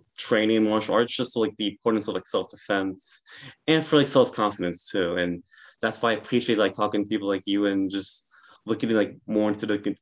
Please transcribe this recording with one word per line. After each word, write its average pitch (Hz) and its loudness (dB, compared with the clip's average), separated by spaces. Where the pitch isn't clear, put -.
training 110 2
martial 107 2
arts, 120 2
just, 123 -2
like, 107 0
the 104 -2
importance 107 0
of, 98 -4
like, 92 -6
self-defense - -4
and 156 4
for, 156 4
like, 139 4
self-confidence - 0
too. 87 0
And 87 -2
that's 113 -4
why 117 2
I 110 0
appreciate, 120 0
like, 98 2
talking 104 0
to 98 -4
people 101 -2
like 98 -2
you 101 2
and 98 0
just 95 -6
looking, 113 -2
like, 104 2
more 107 2
into 104 -2
the, 101 -2